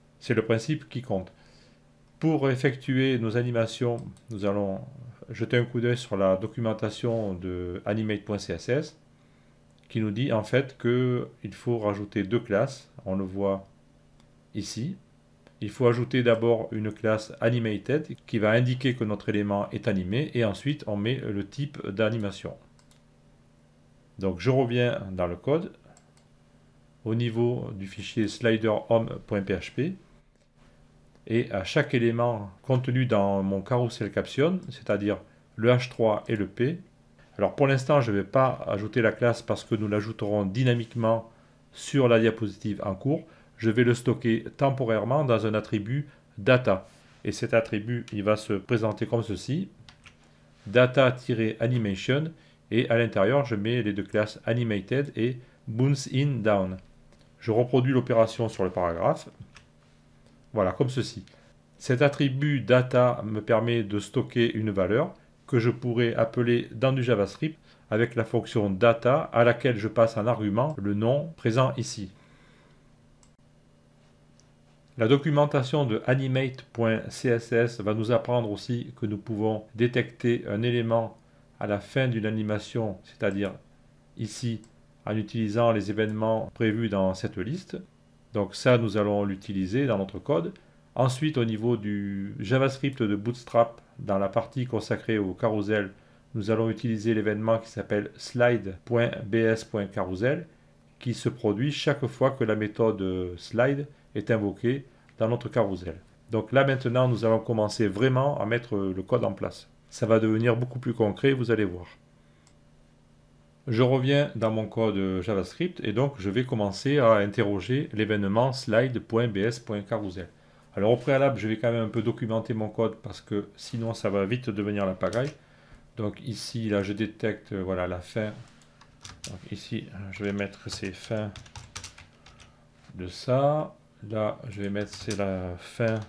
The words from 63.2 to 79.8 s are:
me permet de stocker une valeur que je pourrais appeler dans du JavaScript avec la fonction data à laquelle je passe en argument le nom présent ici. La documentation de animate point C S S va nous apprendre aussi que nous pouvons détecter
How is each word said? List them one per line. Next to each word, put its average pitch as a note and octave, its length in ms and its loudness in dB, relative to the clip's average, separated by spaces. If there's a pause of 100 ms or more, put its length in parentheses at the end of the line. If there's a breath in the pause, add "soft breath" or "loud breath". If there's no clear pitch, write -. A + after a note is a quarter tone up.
me G#2+ 160 -4
permet A#2 420 2
de G2+ 160 -4
stocker A#2 560 0
une G#2+ 160 -2
valeur G2+ 420 0 (320 soft breath)
que B2+ 140 2
je A#2 100 4
pourrais A#2 460 0
appeler A#2 560 2
dans C3 220 0
du B2+ 100 0
JavaScript A#2+ 560 0 (300 soft breath)
avec A#2 260 2
la A2+ 80 0
fonction G#2+ 460 0
data A#2 640 4
à A#2 100 6
laquelle A#2+ 340 4
je G#2 100 -4
passe A2+ 300 4
en G#2 100 0
argument G#2+ 540 0
le G2+ 120 -2
nom B2 440 0
présent B2 380 2
ici. G#2+ 360 -8 (2750 soft breath)
La A2+ 100 4
documentation C#3+ 800 4
de A2 220 0
animate C3 560 0 (100)
point A2+ 360 0
C - 200 -2
S A#2 220 0
S A#2 300 2
va G#2 120 0
nous A2 180 0
apprendre A#2+ 380 0
aussi A#2+ 500 -6
que A#2 60 -4
nous G#2 120 -4
pouvons G#2+ 480 -2 (100)
détecter A#2+ 760 0